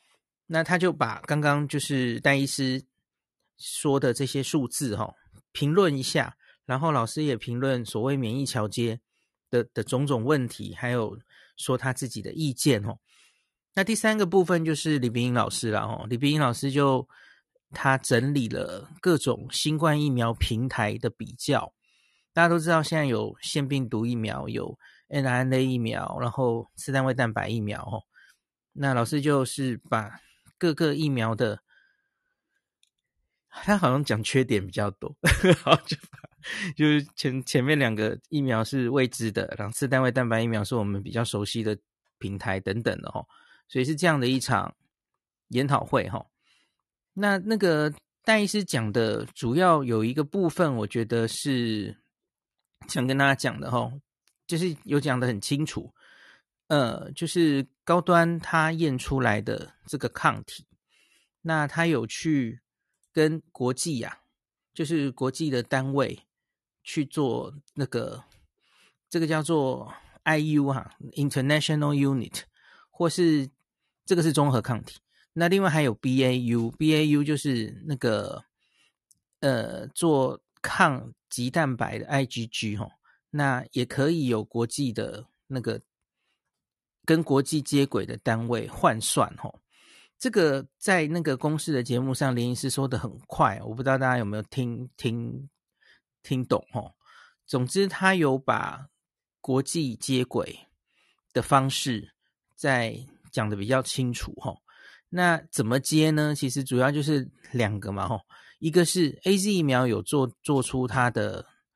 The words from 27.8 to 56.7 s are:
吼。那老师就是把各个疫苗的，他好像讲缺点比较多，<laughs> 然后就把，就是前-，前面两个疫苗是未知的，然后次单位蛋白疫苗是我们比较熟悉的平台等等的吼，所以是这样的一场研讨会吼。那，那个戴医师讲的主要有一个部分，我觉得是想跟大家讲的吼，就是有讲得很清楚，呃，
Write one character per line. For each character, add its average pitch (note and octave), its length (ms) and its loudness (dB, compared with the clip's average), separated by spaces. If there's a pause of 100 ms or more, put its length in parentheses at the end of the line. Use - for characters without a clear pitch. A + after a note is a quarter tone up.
吼。 G#2+ 200 -8 (720)
那 C#3 200 -2
老 A#2+ 100 2
师 D3 160 0
就 C#3+ 240 4
是 B2+ 320 -2 (140)
把 A2 320 -4 (380)
各 F3 160 2
个 D3+ 180 2
疫 D3+ 160 0
苗 A2+ 240 0
的， A2 260 -2 (1900)
他 - 260 0
好 F3 140 4
像 C#3 140 2
讲 A2 180 -2
缺 C3 220 2
点 G#2+ 200 0
比 F#2 80 -10
较 G2+ 200 -2
多， - 260 -12
<laughs> - 240 2
然 F3+ 220 8
后 - 120 6 (120)
就 D3+ 100 -4 (140)
把， - 80 -20 (560)
就 D3 100 2
是 D3+ 180 4 (120)
前-， C3 280 -4
前 B2+ 200 2
面 C#3 160 2
两 A#2 160 2
个 G#2+ 200 0 (140)
疫 D3+ 100 -2
苗 B2 240 2
是 B2+ 280 -2
未 C3+ 160 2
知 A2+ 240 -4
的， G2 260 -4
然 G2+ 100 -6
后 A2+ 60 -8
次 - 140 -2
单 C3 160 2
位 B2+ 80 2
蛋 B2 180 0
白 A2+ 140 2
疫 - 20 0
苗 A2+ 180 -2
是 B2 120 -4
我 A2+ 80 0
们 G2+ 180 -2
比 - 80 -12
较 A#2 160 -2
熟 G#2 180 -4
悉 A2 200 -4
的 G#2+ 120 0 (440)
平 F#2+ 180 -6
台 F#2+ 220 -4
等 G2+ 240 -4
等 F#2 180 -2
的 - 100 -10
吼， - 160 -10 (400)
所 C3 140 -2
以 B2 40 2
是 D3+ 100 -2
这 D3+ 100 0
样 D#3 140 4
的 B2 80 2
一 C3 120 2
场 G2 360 -2 (720)
研 B2+ 180 0
讨 C#3 180 0
会 G#2+ 240 0
吼。 - 220 -8 (840)
那， G3 260 2
那 G#3+ 180 -2
个 D#3 340 2 (320)
戴 A3 180 4
医 G#3 40 2
师 G3+ 180 0
讲 A2+ 280 -2
的 A2 420 0
主 A#2+ 220 -2
要 E3+ 280 4
有 A2+ 220 2
一 A#2+ 80 0
个 D3 100 0
部 F3+ 240 0
分， D3+ 280 0
我 G#2+ 100 -2
觉 A#2 180 -2
得 A2+ 240 0
是 A2+ 720 -2 (880)
想 C3 180 -2
跟 C3+ 120 0
大 C#3 80 4
家 C#3 100 6
讲 A#2+ 240 -4
的 B2 120 -8
吼， A#2+ 200 -2 (540)
就 E3 120 -4
是 E3+ 160 -2 (100)
有 C#3+ 160 2
讲 C3+ 200 0
得 B2 80 0
很 G#2+ 140 -2
清 C#3+ 240 -2
楚， - 260 -8 (760)
呃， C#3 440 0